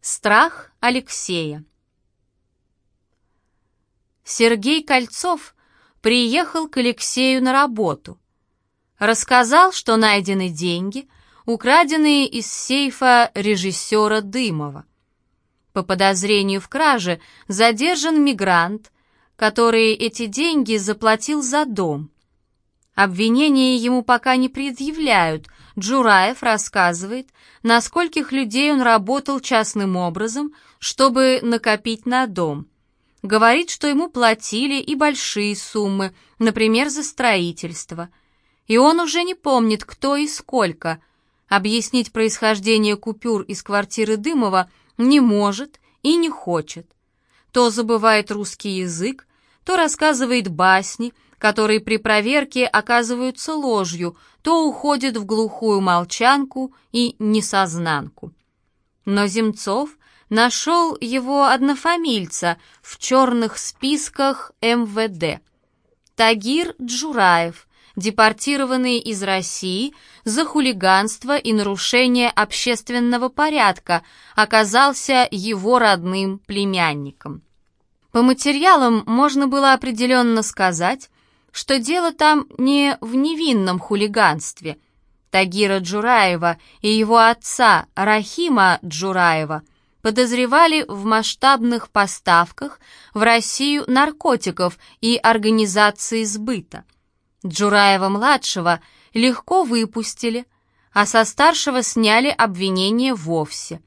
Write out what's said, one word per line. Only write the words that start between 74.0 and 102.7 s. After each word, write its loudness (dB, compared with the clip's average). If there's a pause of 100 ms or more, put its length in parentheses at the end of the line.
оказался 2
его 0
родным 0
племянником. -4 (680)
По 2
материалам 4
можно 2
было 4
определенно 0
сказать, -2 (420)
что -2
дело -2
там 2 (120)
не 2
в -10
невинном 0
хулиганстве. -2 (540)
Тагира 2
Джураева 0 (240)
и 0
его 2
отца 4
Рахима 0
Джураева -2 (400)
подозревали 2
в -8
масштабных 0
поставках 0 (360)
в -2
Россию 0
наркотиков -2 (220)
и 0
организации 2
сбыта. -8 (580)
Джураева-младшего 2 (340)
легко 0
выпустили, -4 (480)
а 2
со 4
старшего 2
сняли 2
обвинение -2